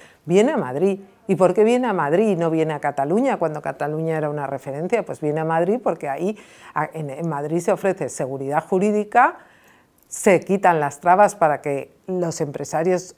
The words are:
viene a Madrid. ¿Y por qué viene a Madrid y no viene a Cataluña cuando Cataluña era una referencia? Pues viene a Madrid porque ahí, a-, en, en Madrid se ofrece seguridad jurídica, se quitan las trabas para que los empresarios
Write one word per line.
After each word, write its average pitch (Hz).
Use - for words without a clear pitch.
viene 202
a 302
Madrid. 170
¿Y 196
por 175
qué 214
viene 247
a 214
Madrid 170
y 196
no 170
viene 160
a 143
Cataluña 170
cuando 156
Cataluña 156
era 151
una 147
referencia? 151
Pues -
viene 151
a 160
Madrid 170
porque 165
ahí, 175
a-, 151
en, 156
en 160
Madrid 151
se 208
ofrece 175
seguridad 139
jurídica, 208
se -
quitan 185
las 143
trabas 202
para 151
que 139
los 175
empresarios 160